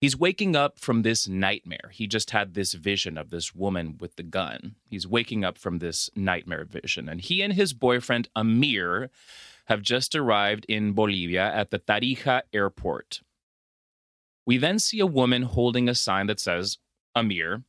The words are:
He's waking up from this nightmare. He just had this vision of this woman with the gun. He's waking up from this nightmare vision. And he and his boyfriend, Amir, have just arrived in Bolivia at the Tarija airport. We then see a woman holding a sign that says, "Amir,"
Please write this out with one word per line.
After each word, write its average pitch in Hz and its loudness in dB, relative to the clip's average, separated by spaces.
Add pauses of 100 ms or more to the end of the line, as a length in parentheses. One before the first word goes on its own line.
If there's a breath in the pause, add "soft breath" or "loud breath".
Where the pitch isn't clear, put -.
He's 131 2
waking 180 2
up 143 0
from 113 2
this 110 0
nightmare. 95 -4
He 110 -8
just 107 -2
had 101 0
this 98 -2
vision 95 -4
of 76 -10
this 85 -8
woman 87 -4
with - -12
the 87 -10
gun. 85 -6 (140)
He's 92 -8
waking 113 0
up 85 -4
from 87 -4
this 82 -4
nightmare 85 -2
vision. - -6
And 85 -8
he 180 -2
and 208 0
his 180 2
boyfriend, 123 0
Amir, 113 2 (540 loud breath)
have 107 0
just 127 0
arrived 107 2
in 107 0
Bolivia 95 2 (100)
at 104 -2
the 104 -2
Tarija 127 0 (120)
airport. - -2 (1300)
We 123 6
then 175 2
see 220 -2
a 196 4
woman 127 4
holding 120 2
a 123 2
sign 98 0
that 107 -2
says, 92 -2 (340)
"Amir," 101 0